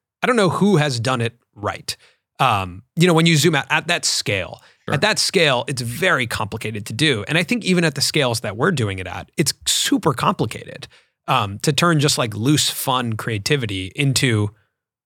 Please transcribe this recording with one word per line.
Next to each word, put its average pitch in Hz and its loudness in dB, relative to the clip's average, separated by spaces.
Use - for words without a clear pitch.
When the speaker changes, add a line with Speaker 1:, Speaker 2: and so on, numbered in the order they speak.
Speaker 1:
I 180 0
don't 247 2
know 196 4
who 190 4
has 143 0
done 123 -2
it 117 -4
right. 98 -6
Um, 98 0
you 165 4
know, 180 4
when 165 4
you 165 6
zoom 156 4
out 139 0
at 156 0
that 170 -2
scale, - -4
Speaker 2:
Sure. - -2
Speaker 1:
at 143 0
that 208 2
scale, 147 2
it's 131 -6
very 135 0
complicated 110 -6
to - -10
do. 120 0
And 156 0
I 180 2
think 240 -2
even 180 2
at 156 0
the 139 -4
scales 123 0
that 104 -8
we're 156 2
doing 104 -2
it 92 -10
at, 90 -10
it's 147 0
super - 2
complicated, - -2
um, 110 0
to - 2
turn 160 4
just, 139 2
like, 120 -2
loose, 139 2
fun 127 -2
creativity 104 -4
into 120 2